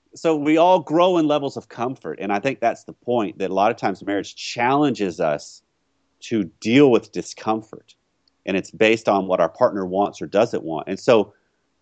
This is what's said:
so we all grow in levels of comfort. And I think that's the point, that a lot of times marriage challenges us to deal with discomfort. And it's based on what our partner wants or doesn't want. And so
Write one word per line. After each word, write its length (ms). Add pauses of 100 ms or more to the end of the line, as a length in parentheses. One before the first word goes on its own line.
(140)
so 220
we 220
all 220
grow 380
in 100
levels 300
of 120
comfort. 520
And 100
I 80
think 200
that's 260
the 80
point, 460
that 120
a 20
lot 180
of 60
times 260
marriage 320
challenges 840
us 420 (600)
to 240 (160)
deal 280
with 220
discomfort. 840 (500)
And 100
it's 160
based 380
on 180
what 120
our 100
partner 360
wants 360
or 60
doesn't 360
want. 240
And 120
so 340 (480)